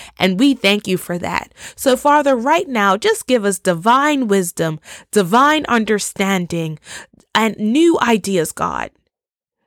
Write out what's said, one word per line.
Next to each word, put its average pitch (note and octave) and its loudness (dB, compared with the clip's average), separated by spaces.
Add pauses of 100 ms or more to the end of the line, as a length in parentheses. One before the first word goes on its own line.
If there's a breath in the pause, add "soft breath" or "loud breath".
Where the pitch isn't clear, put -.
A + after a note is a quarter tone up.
(160 loud breath)
And F#3 0
we C#4 4
thank G#3 0
you F#3 0
for F3 -8
that. F3 -6 (220 loud breath)
So, C4 0
Father, C#4+ 2
right D4 0
now, A3 2
just G#4 -2
give A#3+ 0
us G3+ 0
divine A#3+ 0
wisdom, E3+ -2 (320 loud breath)
divine B3+ 2
understanding, F#3+ -2 (560 loud breath)
and A3 0
new C#4+ 2
ideas, G3 0
God. C#2 -6 (760)